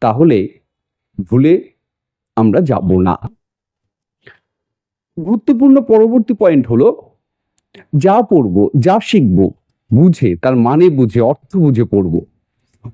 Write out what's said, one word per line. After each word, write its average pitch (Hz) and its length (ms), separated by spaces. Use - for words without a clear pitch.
তাহলে 123 360
ভুলে 131 360
আমরা 113 260
যাব 120 260
না। 90 100
গুরুত্বপূর্ণ 247 580
পরবর্তী 226 440
পয়েন্ট 165 320
হলো 123 220
যা 196 120
পড়ব, 113 280
যা 165 240
শিখব 117 380
বুঝে, 143 400
তার 131 140
মানে 151 240
বুঝে, 120 320
অর্থ 131 340
বুঝে 135 280
পড়ব। 95 300